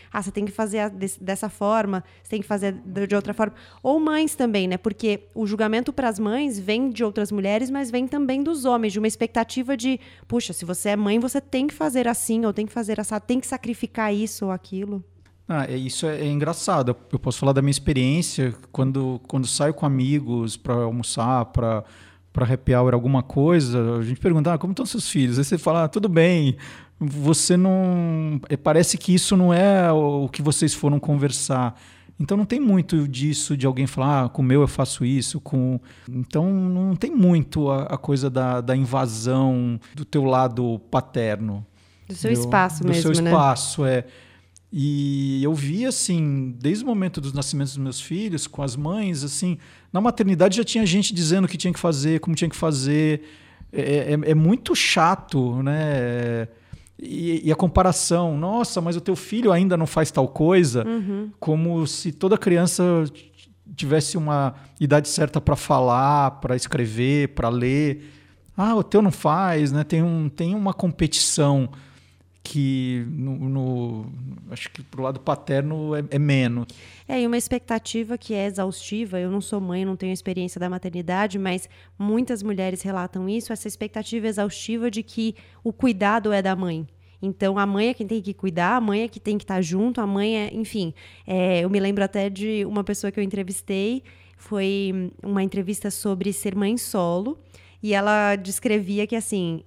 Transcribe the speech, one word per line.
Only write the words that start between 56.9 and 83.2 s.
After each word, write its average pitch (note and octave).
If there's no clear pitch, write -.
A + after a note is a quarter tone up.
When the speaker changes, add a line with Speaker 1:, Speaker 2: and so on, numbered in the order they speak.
Speaker 2:
E, E3
e D3+
a D3+
comparação, F3
"Nossa, F#3+
mas E3+
o E3+
teu F#3
filho A3
ainda F3+
não E3
faz D#3+
tal -
coisa", D#3
Speaker 1:
Uhum. G#3+
Speaker 2:
como D#3+
se -
toda F#3+
criança F3
tivesse D3+
uma D3
idade D3
certa D3+
pra C#3+
falar, C3+
pra B2+
escrever, B2+
pra A#2
ler. C3+
"Ah, G#3+
o G#3
teu G#3
não G3
faz", D#3+
né? D3
Tem D#3+
um, E3
tem E3+
uma G3
competição C#3+
que C3
no, C3+
no, B2
acho -
que D#3
pro C3
lado C3
paterno D3+
é, D3
é C#3+
menos. C3
Speaker 1:
É, B3+
e A#3+
uma A#3+
expectativa A#3
que -
é G3
exaustiva. G3
Eu F3+
não G3
sou G3+
mãe, F#3
não F#3+
tenho F#3
experiência F3+
da F3+
maternidade, F3+
mas F#3
muitas A3
mulheres F#3
relatam F#3